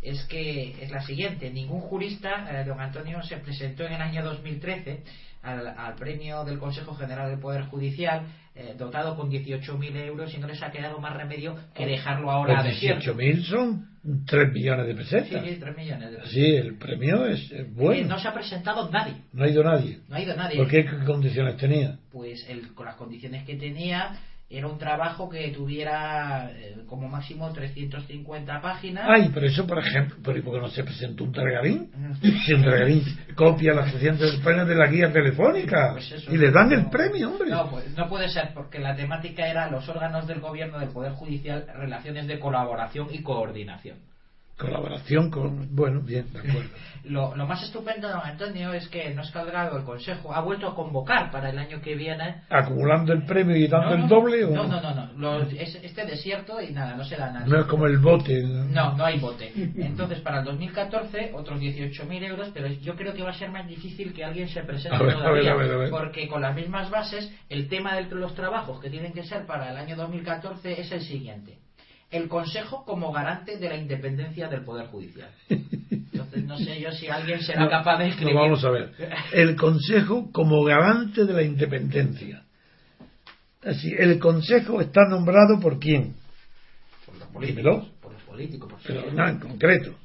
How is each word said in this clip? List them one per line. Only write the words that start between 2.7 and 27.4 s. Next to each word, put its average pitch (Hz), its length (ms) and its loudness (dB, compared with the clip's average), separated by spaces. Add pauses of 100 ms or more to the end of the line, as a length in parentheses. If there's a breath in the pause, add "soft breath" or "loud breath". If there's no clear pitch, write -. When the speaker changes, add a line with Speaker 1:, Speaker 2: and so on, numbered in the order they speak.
Speaker 1:
Antonio, 156 420 -8
se 160 140 -10
presentó 139 480 -8
en 165 80 -8
el 160 80 -6
año 160 220 -4
dos 156 200 -6
mil 151 160 -8
trece 180 440 -8 (400 loud breath)
al, 123 240 -8
al 117 280 -12
premio 151 480 -8
del 139 160 -6
Consejo 147 360 -8
General 135 340 -8
del 135 100 -6
Poder 139 240 -6
Judicial, 160 600 -4 (320 loud breath)
eh, 123 220 -16
dotado 151 380 -6
con 143 140 -4
dieciocho 135 480 -6
mil 143 180 -6
euros, 151 380 -8
y 139 60 -12
no 143 80 -8
les 147 140 -10
ha 147 100 -10
quedado 151 280 -10
más 147 160 -8
remedio 147 400 -8 (180)
que - 120 -6
dejarlo 139 460 -2
ahora 139 240 4
Speaker 2:
Pues 120 100 2
Speaker 1:
a 120 40 2
desierto. 131 440 0
Speaker 2:
dieciocho 113 40 -4
mil 147 280 4
son 214 420 0 (380)
tres 143 280 4
millones 127 340 0
de 113 80 -4
pesetas. - 480 -2
Speaker 1:
Sí, 170 100 -6
sí, 170 60 -10
tres - 180 -10
millones 120 340 -10
de 113 60 -12
pesetas. 110 160 -12
Speaker 2:
Sí, 135 120 6
el 123 320 4
premio 147 480 0
es, 175 260 -2
es 127 220 -10
bueno. 170 280 4
Speaker 1:
Eh, 196 40 0
no - 140 -2
se 226 80 -6
ha 220 60 -4
presentado 208 580 -6
nadie. 214 240 -2 (160)
Speaker 2:
No 127 140 -2
ha - 40 6
ido 151 140 6
nadie. 151 360 2 (100)
Speaker 1:
No 139 80 -8
ha 180 40 -4
ido 185 140 -4
nadie. 160 220 -4
Speaker 2:
¿Por 131 100 6
qué? 151 180 8
¿Qué 147 200 -6
condiciones 135 520 2
tenía? 139 400 2 (140)
Speaker 1:
Pues 120 380 -14
el, 120 240 -14
con - 120 -16
las - 100 -14
condiciones 123 500 -12
que 143 100 -10
tenía, 175 640 -6 (300 loud breath)
era 139 180 -8
un 151 100 -8
trabajo 165 520 -4
que 160 200 -8
tuviera, 147 1040 -4
eh, 107 220 -14 (100)
como 131 240 -10
máximo 156 440 -8